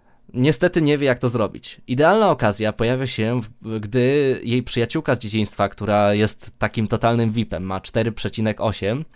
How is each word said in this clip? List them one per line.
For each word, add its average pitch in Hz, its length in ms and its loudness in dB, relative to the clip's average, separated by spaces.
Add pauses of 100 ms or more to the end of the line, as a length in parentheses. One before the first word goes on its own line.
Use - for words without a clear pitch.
(340)
Niestety 156 480 4
nie 147 160 4
wie, 139 100 0
jak 123 120 2
to 127 100 0
zrobić. - 580 -4
Idealna 175 420 4
okazja 107 440 0
pojawia 127 340 -2
się, 120 340 -2
w, 110 380 -10
gdy 123 640 2
jej 123 200 0
przyjaciółka 127 520 -2
z 107 40 -8
dzieciństwa, 104 500 -2
która 104 440 2
jest - 460 -2
takim 107 280 -2
totalnym 117 440 0
vipem, 104 320 -4
ma 95 180 -6
cztery 113 300 -4
przecinek 110 500 -4
osiem, 110 440 -2 (100)